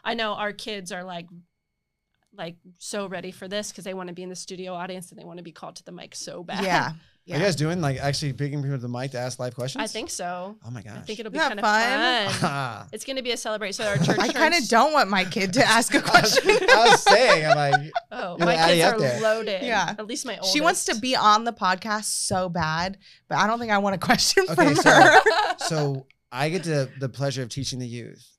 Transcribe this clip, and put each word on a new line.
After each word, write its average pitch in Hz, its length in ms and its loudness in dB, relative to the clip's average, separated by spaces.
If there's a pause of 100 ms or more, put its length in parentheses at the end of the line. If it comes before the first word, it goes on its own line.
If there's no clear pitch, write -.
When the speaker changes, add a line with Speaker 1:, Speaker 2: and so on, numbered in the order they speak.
Speaker 1:
I 233 100 -4
know 220 200 -4
our 208 180 -6
kids 202 400 -12
are, 180 100 -10
like, 175 240 -12 (1080)
like, 170 200 -12 (220)
so 202 280 -8
ready 180 260 -10
for 190 160 -16
this 208 240 -8
'cause 175 120 -16
they 190 100 -10
wanna 180 180 -10
be 175 100 -12
in 180 60 -10
the 185 80 -12
studio 185 380 -12
audience 185 360 -10
and - 100 -20
they - 40 -20
wanna 175 180 -16
be 170 100 -18
called 160 240 -18
to - 80 -20
the 175 80 -18
mic 170 220 -18
so 175 300 -14
bad. 185 180 -8
Speaker 2:
Yeah. 160 280 0
Speaker 3:
Are 160 40 -10 (320)
you 135 100 -10
Speaker 2:
Yeah. 151 40 0
Speaker 3:
guys 185 160 2
doing, 160 240 -2
like, 139 180 -2
actually 139 340 -4
picking 143 300 -6
people 139 140 -4
to 120 60 -8
the 123 60 -8
mic 123 240 -8
to 123 60 -8
ask 123 220 -6
live 123 140 -6
questions? 135 280 -6
Speaker 1:
I 220 60 -6
think 247 220 -10
so. 180 540 -10
Speaker 3:
Oh 117 60 -14
my 123 100 -12
Speaker 1:
I - 20 -14
Speaker 3:
gosh. 113 240 -16
Speaker 1:
think 214 140 -10
it'll - 120 -12
be 277 60 -6
Speaker 2:
Isn't 269 180 -2
that 202 60 -8
Speaker 1:
kinda 226 680 2
Speaker 2:
fun? 190 100 -4
Speaker 1:
fun. 165 100 0
Speaker 3:
<laughs> - 0 -
Ah. 123 420 -6
Speaker 1:
It's 220 120 -12
gonna 262 180 -8
be 247 100 -6
a 233 40 -6
celebration. 214 480 -6
So 208 60 -2
our 202 80 0
church 170 200 0
Speaker 2:
I - 100 2
kinda 277 300 2
Speaker 1:
turns 233 100 -2
Speaker 2:
don't 240 240 4
want 240 180 2
my 190 140 2
kid 185 300 -2
to 247 100 6
ask 226 300 4
a - 40 6
Speaker 3:
<laughs> - 0 -
I - 20 -2
was, - 100 -2 (280)
Speaker 2:
question. 415 320 4
Speaker 3:
I 466 200 8
was 440 120 6
saying, 240 440 6
I'm - 100 4
like, 143 360 0 (200)
Speaker 1:
Oh, 202 260 -8
Speaker 3:
you're 170 80 0
Speaker 1:
my 170 80 4
Speaker 3:
Addie 165 200 6
Speaker 1:
kids 165 140 6
Speaker 3:
up - 60 2
Speaker 1:
are - 60 0
Speaker 3:
there. 127 200 0
Speaker 1:
loaded. 220 440 -2
Speaker 2:
Yeah. 202 340 0
Speaker 1:
At 214 80 -10
least - 180 -8
my 233 140 -8 (140)
Speaker 2:
She 294 80 2
wants 349 260 2
to 359 60 0
Speaker 1:
oldest. 220 100 -6
Speaker 2:
be 254 140 0
on 214 280 4
the 233 80 -2
podcast 208 520 -2
so 185 440 -2
bad, 170 480 -4 (320)
but - 100 -2
I 190 100 4
don't 233 100 0
think 226 140 -4
I 208 60 4
want 196 180 0
a - 20 -4
question - 500 2
Speaker 3:
Okay, 254 60 -2
Speaker 2:
from 294 220 4
Speaker 3:
so, - 140 4
Speaker 2:
her. 359 300 10 (200)
<laughs> 370 180 -2
Speaker 3:
so 143 480 -2 (260)
I 135 160 -2
get 170 160 -4
to, 147 240 -2 (120)
the 135 80 -4
pleasure 131 340 -6
of 117 60 -8
teaching 127 320 -8
the 123 80 -8
youth, 113 360 -14 (140)